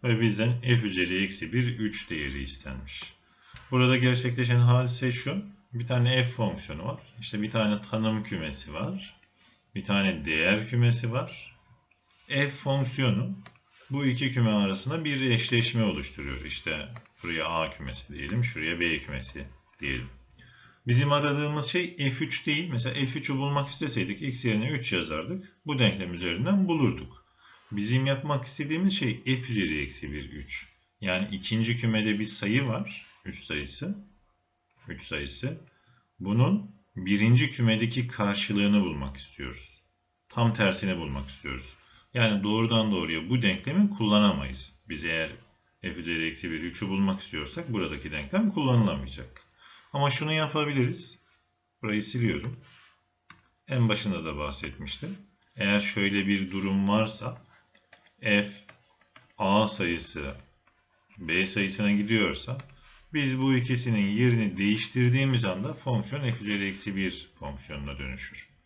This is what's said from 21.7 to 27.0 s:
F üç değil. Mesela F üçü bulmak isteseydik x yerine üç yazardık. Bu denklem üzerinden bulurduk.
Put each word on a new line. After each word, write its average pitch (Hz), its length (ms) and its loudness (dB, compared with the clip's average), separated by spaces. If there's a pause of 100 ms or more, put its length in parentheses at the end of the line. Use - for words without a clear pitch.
F 139 280 -2
üç - 200 -6
değil. 160 240 -2
Mesela 123 240 -2
F 131 260 -2
üçü 139 180 -4
bulmak 143 320 0
isteseydik 101 520 -4
x 127 240 -4
yerine 110 220 2
üç 143 240 -2
yazardık. 82 640 -4 (120)
Bu 147 140 -2
denklem 95 340 2
üzerinden 110 540 2
bulurduk. 151 520 0 (520)